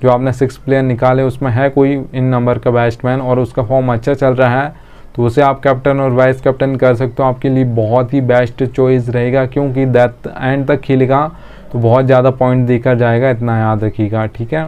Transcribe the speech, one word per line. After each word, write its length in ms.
जो 80
आपने 240
six 240
player 260
निकाले 400
उसमें 280
है 200
कोई 220
इन 120
नंबर 320
का 140
batsman 500
और 180
उसका 240
form 300
अच्छा 200
चल 200
रहा 280
है, 120
तो 80
उसे 180
आप 200
captain 380
और 120
vice 300
captain 360
कर 180
सकते 280
हो, 60
आपके 200
लिए 160
बहुत 480
ही 100
best 420
choice 440
रहेगा। 380
क्योंकि 400
डेथ 460
एंड 340
तक 140
खेलेगा 500
तो 120
बहुत 260
ज़्यादा 260
point 360
देकर 300
जाएगा, 320
इतना 300
याद 240
रखिएगा, 440
ठीक 260
है? 140